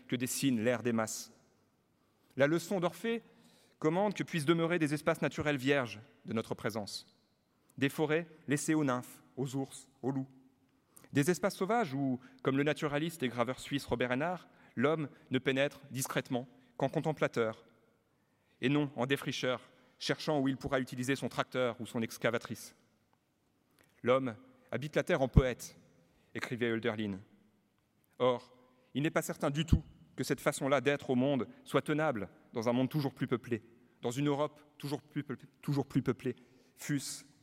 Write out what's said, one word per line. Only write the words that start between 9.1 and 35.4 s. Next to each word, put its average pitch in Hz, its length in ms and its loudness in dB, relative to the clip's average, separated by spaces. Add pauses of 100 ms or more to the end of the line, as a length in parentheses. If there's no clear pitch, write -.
aux 131 200 -4
ours, - 340 -8 (100)
aux 123 100 -2
loups, 135 180 -2 (840)
des 143 180 4
espaces 180 260 0
sauvages 202 360 0
où, 135 260 0 (240)
comme 135 140 2
le 139 60 4
naturaliste 147 600 0
et 127 60 2
graveur 120 300 -2
suisse - 260 -6
Robert 123 280 0
Hénard, 165 360 -2 (280)
l'homme 143 320 2 (240)
ne 127 80 2
pénètre 139 400 0 (100)
discrètement 127 580 -2 (280)
qu'en 139 120 0
contemplateur, 147 800 -2 (920)
et 123 80 2
non 143 260 2
en 120 100 0
défricheur, 127 640 -2 (300)
cherchant 151 400 -2
où 135 80 2
il 135 100 0
pourra 131 220 -2
utiliser 127 380 -2
son 123 120 -4
tracteur 127 520 -2
ou 110 60 -8
son 120 140 -4
excavatrice. « - 760 -2 (1300)
L'homme 127 320 2 (340)
habite 127 240 -6
la 151 80 2
terre 160 200 2
en 131 60 2
poète », - 480 4 (580)
écrivait 117 360 -2
Hölderlin. 107 480 -2 (1000)
Or, 123 340 0 (400)
il 135 80 0
n'est 160 80 2
pas 160 120 0
certain 160 280 -2
du 143 160 0
tout - 160 6 (320)
que - 80 -2
cette 135 180 -2
façon-là 143 400 2
d'être 139 300 0
au 131 60 4
monde 127 320 2 (160)
soit - 180 0
tenable 147 460 0 (240)
dans 120 160 -2
un 120 40 4
monde 127 160 4
toujours 135 240 0
plus - 140 -4
peuplé, 120 380 -2 (360)
dans 120 120 -4
une 143 160 2
Europe 147 320 0 (180)
toujours 143 240 -6
plus - 220 -6
peuplée, - 240 -10 (120)